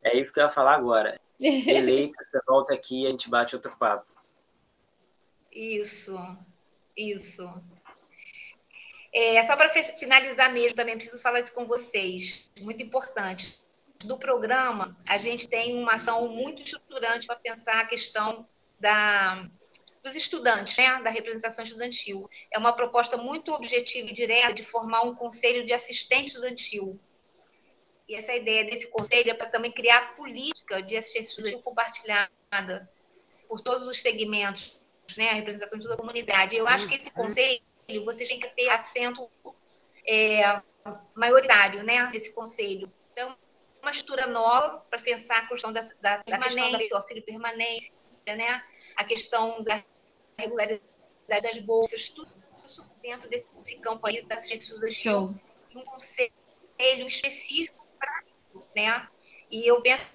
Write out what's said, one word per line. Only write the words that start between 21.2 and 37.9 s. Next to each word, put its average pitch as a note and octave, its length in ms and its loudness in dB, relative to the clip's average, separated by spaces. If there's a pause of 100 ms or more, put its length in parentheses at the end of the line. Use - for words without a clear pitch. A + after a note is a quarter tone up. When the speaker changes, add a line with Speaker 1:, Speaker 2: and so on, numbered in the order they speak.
Speaker 3:
estudantil. A3+ 680 -8 (200)
É G#3+ 80 -2
uma A#3 140 4
proposta A#3+ 440 0
muito C#4 360 -6
objetiva A#3+ 560 -4
e - 40 -12
direta A#3 400 2
de - 100 -8
formar A3+ 400 -2
um A#3+ 120 -2
conselho A#3+ 520 0
de A#3 60 0
assistente B3 560 -2
estudantil. A#3 680 -8 (1080)
E A3 60 -10
essa A3 180 -8
ideia A3 320 2
desse A#3 220 -8
conselho A#3 440 2
é A3 40 0
pra A#3 140 -8
também A#3 240 -2
criar A#3+ 420 6
política C4 680 -8
de F#3+ 160 -6
assistência A3+ 340 -6
estudantil A3 300 -8
compartilhada G3+ 1300 -4 (600)
por A3 120 -10
todos B3+ 280 -2
os B3 120 -6
segmentos, G#3 800 -2 (360)
né, A3 140 4
a A3 40 4
representação G#3 420 -8
de G#3+ 80 -10
toda A3+ 100 -4
a A3 40 -8
comunidade. A3 560 0
Eu A3+ 140 2
acho A3+ 200 4
que G#3+ 60 0
esse C#4 160 -8
conselho, B3 500 0 (440)